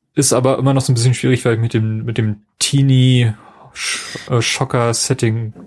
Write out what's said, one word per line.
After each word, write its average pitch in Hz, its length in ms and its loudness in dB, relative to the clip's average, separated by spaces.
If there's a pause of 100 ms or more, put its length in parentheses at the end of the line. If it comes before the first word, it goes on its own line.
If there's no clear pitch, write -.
(140)
ist 139 200 0
aber 127 260 2
immer 135 140 2
noch 135 80 0
so 131 100 0
ein 127 40 2
bisschen 120 180 2
schwierig, 127 320 0
weil 120 100 2
ich 110 60 -2
mit 117 120 -2
dem, 110 320 -2
mit 117 120 -6
dem 107 240 -2 (180)
Teenie 127 760 4 (400)
Sch-, - 580 -10
äh, 120 100 2
Schocker-Setting 117 1120 -2 (140)